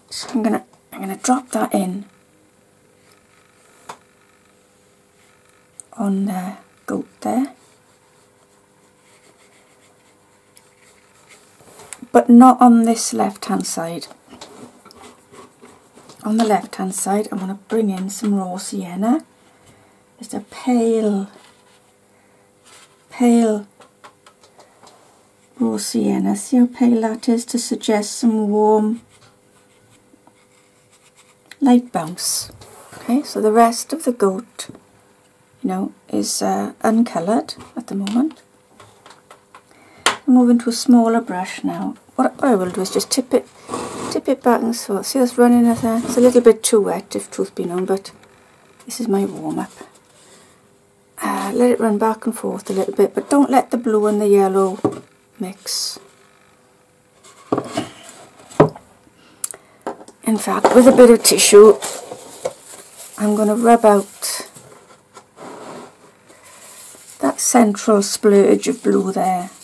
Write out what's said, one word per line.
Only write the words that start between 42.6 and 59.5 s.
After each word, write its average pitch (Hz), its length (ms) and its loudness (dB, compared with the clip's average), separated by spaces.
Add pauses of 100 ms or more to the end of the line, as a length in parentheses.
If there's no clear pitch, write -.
do 185 100 -6
is 190 80 -6
just - 220 -4
tip 254 220 -6
it, - 140 0 (640)
tip - 160 -6
it 269 140 -2
back 240 200 2
and 233 140 -4
so, 202 280 -6
see - 160 -4
that's 247 180 -2
running 240 300 4
out 233 160 0
there? 226 200 -2
It's - 140 -4
a 247 40 4
little 247 200 6
bit 226 220 4
too 220 180 2
wet, 185 340 -6
if 202 140 -10
truth - 240 -8
be 180 120 -8
known, 180 200 -6
but 190 260 -6 (720)
this - 140 -14
is 240 80 -8
my 196 180 0
warm-up. 175 460 -10 (1500)
Uh, 196 320 -6
let 247 160 2
it 240 100 0
run 220 180 0
back 220 280 -2
and 226 100 -4
forth 190 340 -10
a 196 40 -4
little 190 200 -4
bit, 196 200 0
but - 160 -6
don't 285 220 2
let 247 200 2
the - 60 -4
blue 214 300 0
and 208 120 -2
the 208 80 0
yellow 190 520 2 (600)
mix. - 600 -10 (4000)